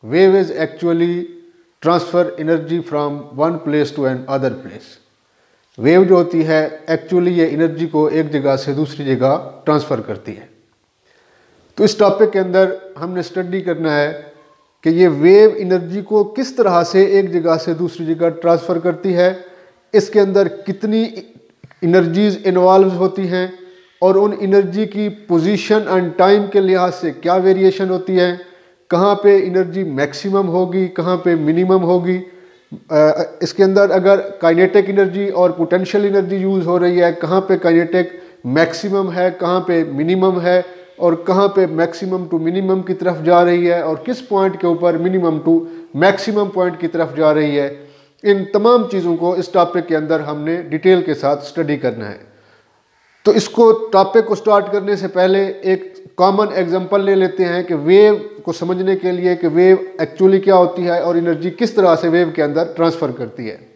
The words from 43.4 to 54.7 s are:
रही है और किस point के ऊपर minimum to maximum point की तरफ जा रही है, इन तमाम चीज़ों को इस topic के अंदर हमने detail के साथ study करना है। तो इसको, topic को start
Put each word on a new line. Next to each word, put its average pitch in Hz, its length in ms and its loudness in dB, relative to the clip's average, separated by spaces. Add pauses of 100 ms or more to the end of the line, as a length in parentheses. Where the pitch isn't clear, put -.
रही 175 240 2
है 170 180 0
और 160 220 -4
किस 247 160 -6
point 190 400 -2
के 175 60 -2
ऊपर 170 300 0
minimum 170 500 -2
to 165 140 4 (420)
maximum 196 540 0
point 180 240 -2
की 170 60 -4
तरफ 160 300 -4
जा 156 140 4
रही 151 240 0
है, 143 340 -6 (360)
इन 196 280 2
तमाम 220 340 2
चीज़ों 180 280 -2
को 170 200 -2
इस 170 180 -6
topic 175 320 0
के 165 100 -2
अंदर 156 260 -2
हमने 151 420 -6
detail 170 380 0
के 160 120 -4
साथ 147 240 -2
study 147 400 -6
करना 113 280 -6
है। 101 140 -14 (1040)
तो 208 80 4
इसको, 220 380 4
topic 208 540 2
को 214 100 -2
start 202 360 0